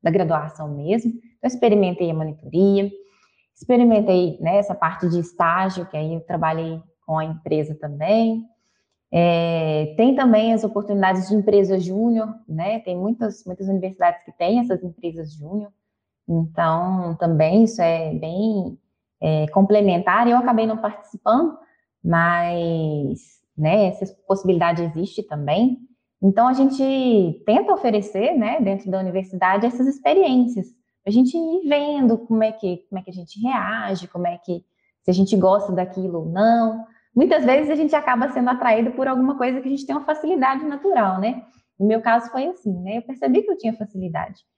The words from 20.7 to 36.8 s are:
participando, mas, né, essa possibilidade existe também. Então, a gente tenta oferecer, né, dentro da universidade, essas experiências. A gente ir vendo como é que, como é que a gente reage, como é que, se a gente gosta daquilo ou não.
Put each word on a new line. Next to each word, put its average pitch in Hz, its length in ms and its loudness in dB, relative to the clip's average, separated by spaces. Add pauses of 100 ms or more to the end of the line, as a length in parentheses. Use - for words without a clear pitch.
participando, 226 800 -2 (480)
mas, 170 1400 -2 (160)
né, 165 300 2
essa 185 200 -6 (200)
possibilidade 175 560 0
existe 170 400 -6
também. 160 560 -2 (440)
Então, 196 260 4
a 254 40 2
gente 262 920 2
tenta 349 260 2
oferecer, 226 640 0
né, 247 240 0
dentro 196 300 -2
da 190 80 -2
universidade, 190 680 -2
essas 247 200 0
experiências. 262 800 2 (400)
A 196 40 -4
gente 254 260 4
ir 330 300 -2
vendo 285 520 2
como 220 240 -2
é 220 100 0
que, 180 360 -8
como 190 120 -10
é - 20 -18
que 185 80 -18
a 180 40 -18
gente 185 260 -14
reage, 202 680 -6
como 175 180 -8
é 240 100 -6
que, 170 260 -10 (400)
se - 80 0
a 180 40 4
gente 196 220 4
gosta 190 360 4
daquilo 180 460 -4
ou 160 80 -6
não. 226 580 2 (340)